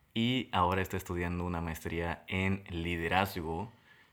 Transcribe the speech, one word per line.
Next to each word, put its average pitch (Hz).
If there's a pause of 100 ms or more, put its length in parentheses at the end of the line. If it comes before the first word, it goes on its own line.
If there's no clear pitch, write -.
(120)
y 120
ahora 92
está 92
estudiando 87
una 87
maestría 85
en 95
liderazgo, 87 (420)